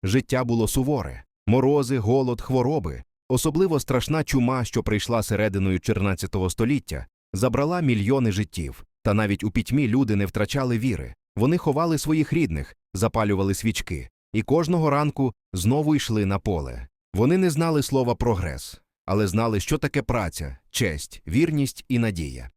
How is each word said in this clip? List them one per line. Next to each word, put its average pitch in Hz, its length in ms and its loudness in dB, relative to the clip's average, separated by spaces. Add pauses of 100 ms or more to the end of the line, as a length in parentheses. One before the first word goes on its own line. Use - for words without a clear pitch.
Життя 127 420 0
було 117 240 2
суворе. 127 560 -4 (240)
Морози, 131 500 4
голод, 120 420 0
хвороби. 123 640 -2 (260)
Особливо 156 520 2
страшна 143 440 0
чума, 127 400 0
що 107 180 -2
прийшла 107 400 0
серединою 98 580 0
чотирнадцятого 98 720 0
століття, 113 560 -2 (260)
забрала 135 480 0
мільйони 120 520 2
життів. 90 520 -4 (180)
Та 104 120 2
навіть 104 300 0
у 107 60 0
пітьмі 123 380 0
люди 117 280 2
не 101 100 0
втрачали 120 520 -2
віри. 90 360 -4 (220)
Вони 139 220 2
ховали 160 400 0
своїх 156 340 0
рідних, 90 440 -2 (180)
запалювали 98 600 2
свічки. 90 540 -4 (240)
І 107 100 0
кожного 156 480 2
ранку 139 440 0 (180)
знову 139 440 2
йшли 107 300 0
на 98 120 0
поле. 67 500 -4 (260)
Вони 127 240 4
не 185 120 4
знали 156 320 0
слова 127 320 0
«прогрес», 90 680 -4 (240)
але 101 220 0
знали, 107 340 0
що 151 180 -2
таке 143 240 -2
праця, 85 560 -4 (120)
честь, - 560 -4
вірність 139 640 0
і 123 100 0
надія. 76 580 -4